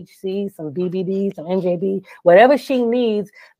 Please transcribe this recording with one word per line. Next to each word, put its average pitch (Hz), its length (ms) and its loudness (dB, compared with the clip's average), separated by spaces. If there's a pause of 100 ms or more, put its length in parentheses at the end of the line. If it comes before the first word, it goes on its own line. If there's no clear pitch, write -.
H - 180 -20
C, 196 300 -6
some 156 240 -12
B 180 160 -4
B 185 140 -6
D, 196 340 -4
some 160 100 -14
N 185 140 -2
J 175 160 -2
B, 190 260 -4 (200)
whatever 220 340 6
she 254 260 -2
needs, 226 480 -2 (300)